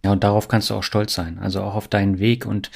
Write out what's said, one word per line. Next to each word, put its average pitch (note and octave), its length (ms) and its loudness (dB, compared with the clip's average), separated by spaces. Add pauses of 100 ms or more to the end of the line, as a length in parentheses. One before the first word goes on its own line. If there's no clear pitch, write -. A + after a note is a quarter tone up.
Ja, G2+ 80 4
und G2 120 4
darauf G#2 240 4
kannst A2 220 0
du G#2+ 60 -2
auch G#2 80 -4
stolz G#2 300 -2
sein. E2+ 260 -6
Also G2 220 -4
auch G2+ 140 -4
auf G#2+ 120 -6
deinen G2 320 2
Weg. A#2+ 260 2
Und, G#2 300 -4